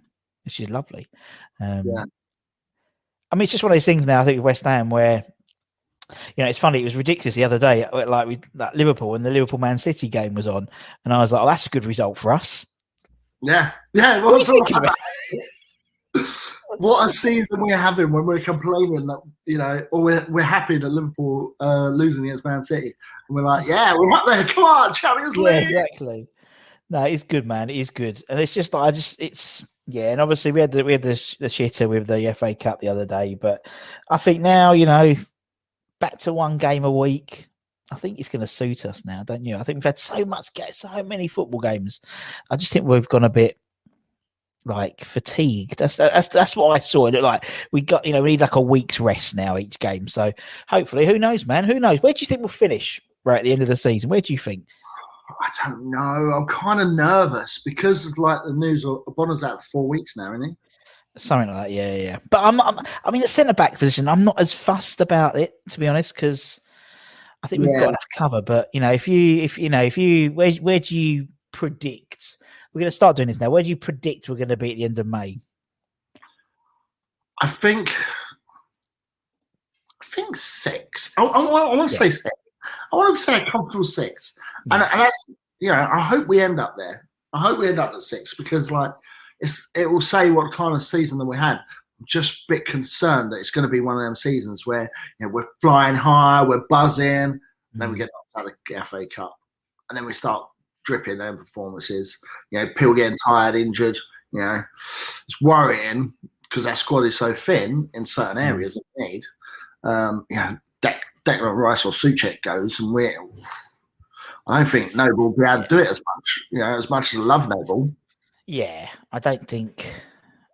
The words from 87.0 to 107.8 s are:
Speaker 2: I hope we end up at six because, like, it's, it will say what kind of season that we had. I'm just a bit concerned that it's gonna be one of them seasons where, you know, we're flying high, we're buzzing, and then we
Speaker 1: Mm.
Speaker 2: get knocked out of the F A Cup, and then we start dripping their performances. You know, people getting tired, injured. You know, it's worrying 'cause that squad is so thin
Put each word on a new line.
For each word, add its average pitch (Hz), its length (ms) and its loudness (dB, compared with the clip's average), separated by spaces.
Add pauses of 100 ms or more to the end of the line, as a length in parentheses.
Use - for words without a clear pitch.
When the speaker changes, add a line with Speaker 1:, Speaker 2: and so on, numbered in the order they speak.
Speaker 2:
I 147 80 0
hope 226 180 2
we 196 80 2
end 165 120 0
up 143 140 -2
at 123 80 -14
six - 320 -10
because, 151 380 -4
like, 143 200 -2 (480)
it's, - 360 -6
it 170 140 0
will 170 120 2
say 180 300 4
what 156 220 2
kind 165 220 -2
of 143 60 -2
season 147 360 -2
that 131 80 -6
we 127 100 -6
had. 143 220 0
I'm - 480 -20
just - 440 -4
a 165 40 0
bit 156 120 -2
concerned 135 640 -2
that 104 80 -10
it's - 120 -8
gonna 143 160 0
be 123 140 0
one 123 160 -2
of 120 60 -4
them 117 120 -6
seasons 104 500 -6
where, 117 240 -4 (300)
you 113 80 -8
know, 98 60 -12
we're 117 140 -6 (140)
flying 139 340 6
high, 143 520 6
we're 123 220 0
buzzing, 143 380 4 (260)
and 135 80 -12 (320)
then 117 160 -6
we 110 60 -6
Speaker 1:
Mm. 104 40 -6
Speaker 2:
get 113 140 -8
knocked - 340 -14
out 95 40 -14
of - 60 -20 (100)
the 101 80 -12
F 95 180 -12
A 95 120 -10
Cup, 92 300 -14 (540)
and 123 80 -12
then 120 80 -10
we 113 80 -10
start 110 340 -6 (380)
dripping 117 320 -6
their 104 180 -10
performances. 98 800 -12 (340)
You 104 80 -4
know, 104 160 -2
people 123 180 4
getting 113 320 2
tired, 113 300 4
injured. 113 420 -2 (340)
You 104 80 -8
know, 104 240 -4 (640)
it's - 140 -16
worrying 123 720 2 (360)
'cause 123 160 -4
that 117 120 -4
squad 135 260 0
is 113 140 0
so 117 160 -2
thin 147 600 -2